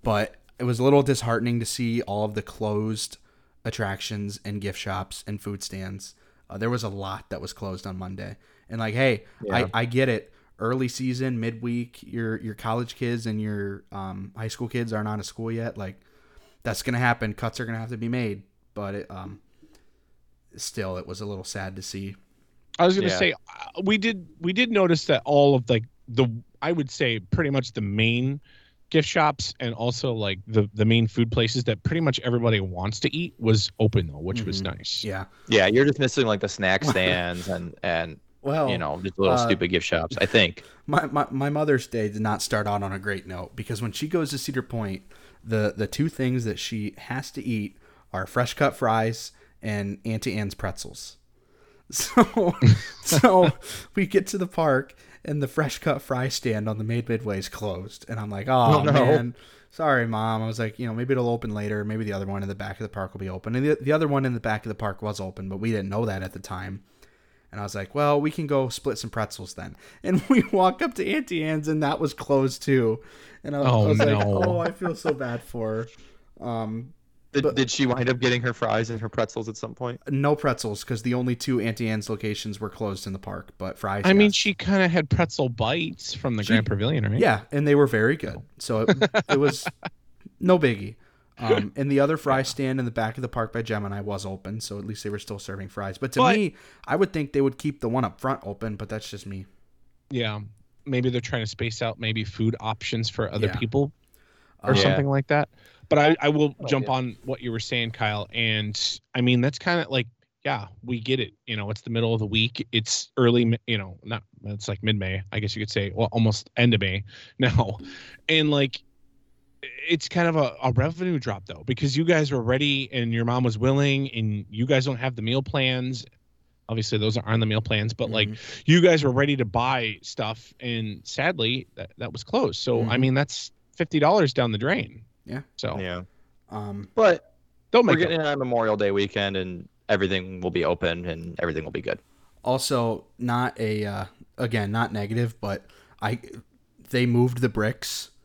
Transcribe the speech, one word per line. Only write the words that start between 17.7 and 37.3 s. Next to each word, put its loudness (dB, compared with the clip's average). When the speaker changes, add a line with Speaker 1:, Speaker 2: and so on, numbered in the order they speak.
Speaker 1:
have -8
to -8
be -6
made, -4
but -6
it, -10
um, -14
still, -6
it -8
was -10
a -8
little -8
sad -8
to -12
see. -10
Speaker 3:
I 6
was 6
gonna 0
Speaker 2:
Yeah. 0
Speaker 3:
say, 2
uh, -12
we 4
did, -2
we 0
did 0
notice 4
that 2
all 6
of, 2
like, 4
the, 4
I 0
would -2
say 0
pretty 0
much 0
the -6
main 0
gift 4
shops 2
and -4
also, -2
like, -2
the, 4
the 2
main 6
food 0
places 2
that -2
pretty 0
much 2
everybody 2
wants -4
to 0
eat -6
was 4
open 4
though, -12
which -4
was -4
Speaker 1:
Mm-hmm. -6
Speaker 3:
nice. -8
Speaker 1:
Yeah. -6
Speaker 2:
Yeah, 6
you're 6
just 2
missing, 2
like, 2
the -2
snack 0
Speaker 1:
<laughs> -
Speaker 2:
stands 0